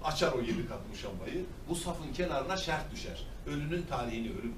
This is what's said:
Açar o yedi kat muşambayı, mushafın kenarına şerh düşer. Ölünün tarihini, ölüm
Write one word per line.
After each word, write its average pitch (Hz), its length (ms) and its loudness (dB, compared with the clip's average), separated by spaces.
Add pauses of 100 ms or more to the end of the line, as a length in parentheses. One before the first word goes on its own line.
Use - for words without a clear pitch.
Açar 160 280 6
o 120 80 4
yedi - 280 2
kat - 220 -4
muşambayı, 98 540 -2 (240)
mushafın 165 440 0
kenarına 160 440 2
şerh 165 360 0
düşer. - 340 -4 (200)
Ölünün 151 360 2
tarihini, 113 460 0
ölüm 117 300 -2